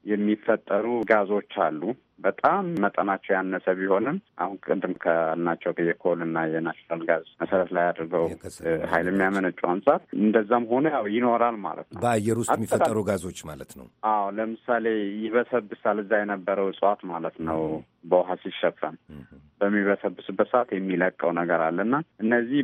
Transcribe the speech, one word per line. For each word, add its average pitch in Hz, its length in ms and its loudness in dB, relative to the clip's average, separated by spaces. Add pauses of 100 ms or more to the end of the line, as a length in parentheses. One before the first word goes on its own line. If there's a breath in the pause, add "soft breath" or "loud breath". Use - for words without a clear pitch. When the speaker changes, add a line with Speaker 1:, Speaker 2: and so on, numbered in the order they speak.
Speaker 1:
የሚፈጠሩ 107 800 0 (220)
ጋዞች 104 500 2
አሉ። 78 220 0 (420)
በጣም 147 420 2 (140)
መጠናቸው 98 540 0
ያነሰ 95 420 -2
ቢሆንም 98 420 0 (220)
አሁን 92 240 -4
ቅድም 92 360 -2
ካልናቸው 82 800 0
የኮል 85 440 0
እና 82 240 -2
የናቹራል 80 580 -4
ጋዝ 82 200 0 (140)
መሰረት 90 340 0
ላይ 87 120 2
አድርገው 85 440 -2
Speaker 2:
የከሰል 82 600 -4
Speaker 1:
ኃይል 85 200 0
የሚያመነጩ 95 600 0
አንጻር 104 320 2 (140)
እንደዛም 110 540 2
ሆነ 131 220 2
ያው 123 180 -2
ይኖራል 117 500 2
ማለት 80 280 -8
ነው። - 140 -14
Speaker 2:
በአየር 113 380 0
ውስጥ 113 120 -2
Speaker 1:
አጠቃላይ 131 100 0
Speaker 2:
የሚፈጠሩ 113 440 0
ጋዞች 92 400 -4
ማለት 71 300 -14
ነው። 64 120 -18 (220)
Speaker 1:
አዎ፣ 107 220 0
ለምሳሌ 113 560 -4 (340)
ይበሰብሳል 110 800 -2
እዛ 101 180 -4
የነበረው 98 520 0
እጽዋት 95 360 2
ማለት 82 340 -8
ነው። 80 300 -2
Speaker 2:
ም። 78 140 -6 (220)
Speaker 1:
በውሃ 90 340 4
ሲሸፈን 87 560 -4 (160)
Speaker 2:
ም። 73 140 -18 (320)
Speaker 1:
በሚበሰብስበት 101 920 0
ሰዓት 120 220 2
የሚለቀው 92 600 0
ነገር 87 280 2
አለ 82 200 2
እና 117 160 2 (240)
እነዚህ 120 440 2